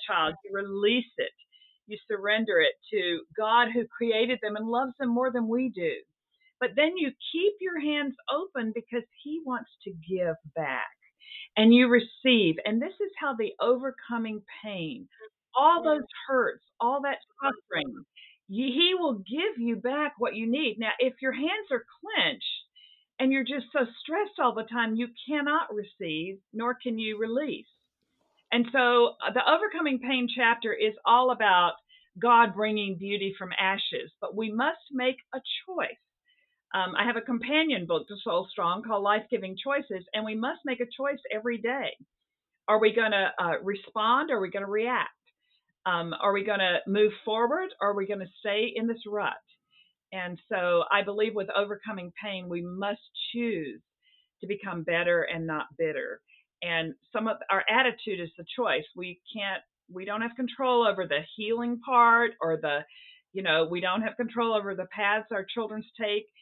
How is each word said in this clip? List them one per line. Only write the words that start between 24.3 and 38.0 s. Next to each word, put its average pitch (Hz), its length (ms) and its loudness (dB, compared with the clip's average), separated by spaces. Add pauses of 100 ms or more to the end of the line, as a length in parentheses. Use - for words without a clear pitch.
all 247 120 2
the 220 100 -4
time, 226 320 -2
you 240 120 -2 (220)
cannot 294 440 0
receive, 190 640 -6 (140)
nor 240 220 -2
can 233 240 -4
you 214 200 -4
release. 233 480 -4 (840)
And 240 200 2
so, 240 440 4 (100)
uh, - 80 0
the 254 160 0
overcoming 320 500 2
pain 247 360 -2
chapter 233 380 2
is 214 200 0 (120)
all 247 260 6
about 180 420 4 (480)
God 233 340 6
bringing 208 420 -2
beauty 196 400 -4
from 185 200 -10
ashes, 190 640 -2
but 190 160 -8
we 214 160 -2
must 277 300 -2 (100)
make 262 260 0 (160)
a 262 60 -8 (260)
choice. 349 240 -4 (840)
Um, 185 240 -2
I 208 80 2
have 233 120 0
a 226 40 -2
companion 240 640 0
book 160 200 -2